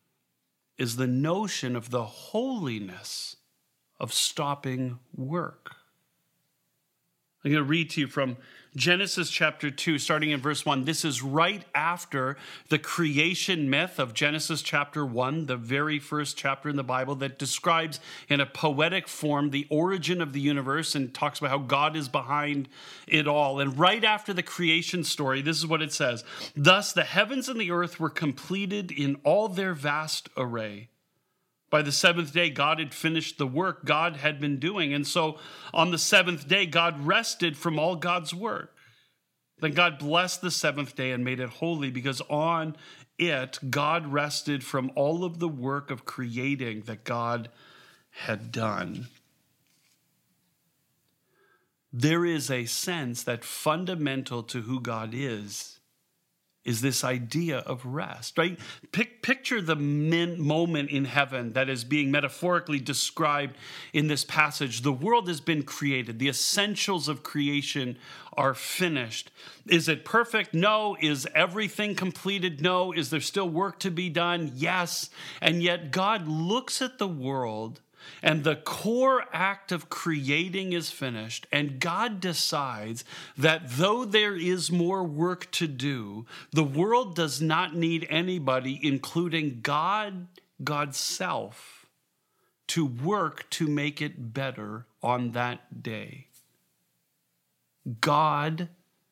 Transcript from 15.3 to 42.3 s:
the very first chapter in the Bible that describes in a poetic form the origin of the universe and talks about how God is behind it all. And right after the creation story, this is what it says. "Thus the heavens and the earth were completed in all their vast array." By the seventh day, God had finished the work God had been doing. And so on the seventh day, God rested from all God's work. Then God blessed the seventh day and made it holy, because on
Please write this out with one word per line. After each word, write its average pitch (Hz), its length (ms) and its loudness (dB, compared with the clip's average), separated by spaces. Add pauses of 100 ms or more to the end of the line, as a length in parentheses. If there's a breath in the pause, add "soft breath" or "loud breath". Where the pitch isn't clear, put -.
the 127 100 -2
very 139 400 -2
first 147 400 -4
chapter 139 320 -2
in 143 60 -2
the 139 80 -2
Bible 127 320 -2
that 135 240 -6
describes 160 600 0 (300 loud breath)
in 143 100 4
a 139 60 4
poetic 160 600 2
form 147 420 0
the 139 220 -2
origin 175 500 2
of 147 120 -2
the 143 60 -2
universe 143 540 2
and 131 200 0
talks - 260 -2
about 143 100 0
how 135 80 2
God 143 400 2
is 143 100 -4
behind 143 640 0 (380 loud breath)
it 151 200 4
all. 143 320 2
And 139 180 0
right 196 260 6
after 214 300 2
the 175 100 -2
creation 170 600 0
story, 135 380 0
this 151 160 0
is 160 80 0
what 160 160 0
it 151 100 -6
says. 120 320 0 (320 loud breath)
"Thus 185 380 6
the 170 100 4
heavens 233 460 0
and 233 100 -4
the 185 120 0
earth 175 280 0
were 160 120 0
completed 185 800 -2
in 139 320 0
all 202 260 6
their 185 240 -2
vast 147 640 -2
array." 113 520 -4 (800)
By 151 140 6
the 143 100 0
seventh 170 400 4
day, 175 160 4
God 143 300 2
had 151 140 -6
finished 160 440 -2
the 143 100 0
work 165 380 -2
God 151 320 2
had 143 240 -2
been 143 180 0
doing. 160 340 0
And 143 140 -2
so 160 320 0 (340 loud breath)
on 170 180 4
the 165 60 0
seventh 175 480 4
day, 190 200 4
God 165 420 2
rested 180 480 2
from 156 240 0
all 175 160 2
God's 175 380 -2
work. 208 420 -6 (840 soft breath)
Then 156 120 0
God 165 260 4
blessed 165 440 0
the 180 100 -2
seventh 143 460 -2
day 131 160 -2
and 123 100 -2
made 127 160 -2
it 127 80 -4
holy, 151 420 -4
because 127 300 -4 (100)
on 160 460 0 (420 loud breath)